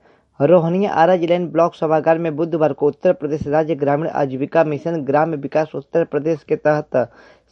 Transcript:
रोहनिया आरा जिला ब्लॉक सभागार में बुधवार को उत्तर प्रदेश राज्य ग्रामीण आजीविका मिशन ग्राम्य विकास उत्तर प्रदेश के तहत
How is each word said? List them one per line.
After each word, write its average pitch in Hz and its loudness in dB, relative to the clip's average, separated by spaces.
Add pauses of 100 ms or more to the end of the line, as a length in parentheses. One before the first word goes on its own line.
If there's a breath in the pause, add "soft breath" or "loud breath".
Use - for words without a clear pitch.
(400 soft breath)
रोहनिया 170 2
आरा 170 4
जिला 170 0 (140)
ब्लॉक 165 0
सभागार 160 0
में 160 -4
बुधवार 156 0
को 147 0
उत्तर 175 0
प्रदेश 147 -6
राज्य 156 0
ग्रामीण 147 -2
आजीविका 139 0
मिशन 156 -4
ग्राम्य 147 0
विकास 151 -4
उत्तर 165 -2
प्रदेश 147 -4
के 156 -4
तहत 151 -2 (540 soft breath)